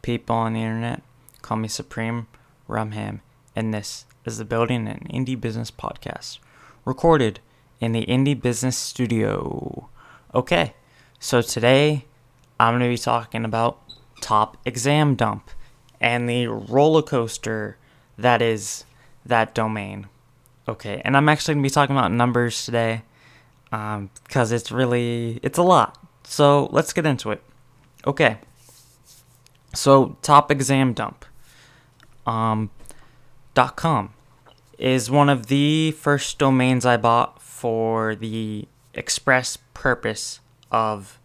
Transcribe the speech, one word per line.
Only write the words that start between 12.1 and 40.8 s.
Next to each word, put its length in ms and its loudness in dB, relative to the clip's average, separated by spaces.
I'm 140 4
gonna 140 0
be 100 -2
talking 480 -4
about 340 -2
Top 460 -2
Exam 480 2
Dump 360 -4
and 260 0
the 200 -2
roller 520 2
coaster 800 -4
that 240 4
is 420 -2
that 300 0
domain. 540 -6
Okay, 340 -8
and 140 2
I'm 140 4
actually 240 0
gonna 80 0
be 80 0
talking 260 2
about 160 2
numbers 540 0
today, 360 -2
um, 380 -8
'cause 240 0
it's 180 -4
really, 720 -2
it's 160 -4
a 40 4
lot. 360 4
So 480 4
let's 200 0
get 120 -2
into 260 -2
it. 120 -6
Okay, 320 2
so 480 6
Top 280 6
Exam 420 2
Dump, 320 -8
um, 440 0
dot 220 4
com 380 -2
is 320 0
one 180 6
of 180 2
the 460 2
first 460 -2
domains 480 2
I 100 4
bought 460 0
for 720 -2
the 540 -8
express 640 -2
purpose 640 -4
of 540 -4